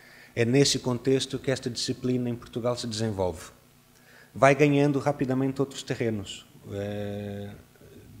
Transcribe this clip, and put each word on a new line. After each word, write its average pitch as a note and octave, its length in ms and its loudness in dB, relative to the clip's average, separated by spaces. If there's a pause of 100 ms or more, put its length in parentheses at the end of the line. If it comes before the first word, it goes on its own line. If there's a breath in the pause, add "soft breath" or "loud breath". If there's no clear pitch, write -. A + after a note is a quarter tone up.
(340 loud breath)
é A#2 100 2
nesse C3+ 340 4
contexto C3 600 0
que C3+ 120 -4
esta B2+ 200 -2
disciplina B2 580 -2
em A#2+ 60 -2
Portugal A#2+ 420 -4
se B2 100 -8
desenvolve. G2 640 -2 (840 loud breath)
Vai C3+ 200 6
ganhando C#3+ 440 4
rapidamente C3 640 0
outros - 220 -4
terrenos, A2 640 -4 (260)
eh, G2+ 800 -8 (720)